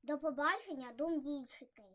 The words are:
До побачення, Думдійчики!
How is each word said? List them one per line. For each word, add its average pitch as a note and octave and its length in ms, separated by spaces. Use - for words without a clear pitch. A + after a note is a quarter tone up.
До C#4+ 160
побачення, C#4+ 720
Думдійчики! C#4+ 880